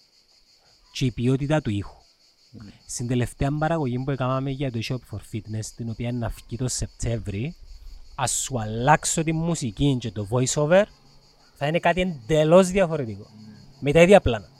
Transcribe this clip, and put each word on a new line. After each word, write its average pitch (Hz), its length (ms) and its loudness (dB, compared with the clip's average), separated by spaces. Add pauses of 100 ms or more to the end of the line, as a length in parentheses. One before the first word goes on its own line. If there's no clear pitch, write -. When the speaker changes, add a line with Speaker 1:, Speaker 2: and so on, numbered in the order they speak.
(920)
Speaker 1:
και - 120 -4
η 127 80 0
ποιότητα 135 500 0
του 123 80 -4
ήχου. 101 280 -6 (520)
Speaker 2:
Ναι. - 200 -20 (160)
Speaker 1:
Στην - 220 -8
τελευταία 127 500 -2
παραγωγή 151 460 0
που 139 60 -4
έκαναμε 131 400 -2
για 135 220 -4
το 117 100 -4
Shop 127 160 -4 (120)
for 104 80 -10 (140)
Fitness, 110 320 -6 (120)
την 117 140 -8
οποία 120 220 -6
να 117 160 -4
βγει - 280 -10
το 127 120 -4
Σεπτέμβρη, 113 840 -6 (600)
ας 127 180 -2
σου - 280 -4
αλλάξω 120 600 0
τη 156 100 -2
μουσική 147 680 -2
και 117 100 -6
το 104 200 -6
voice-over, 147 520 2 (720)
θα 139 120 -6
είναι 160 120 0
κάτι 175 220 2
εντελώς 156 680 4
διαφορετικό. 143 580 -2 (200)
Speaker 3:
Ναι. - 80 -20 (260)
Speaker 1:
Με 139 120 0
τα 165 100 10
ίδια 185 180 10
πλάνα. 107 280 -2 (120)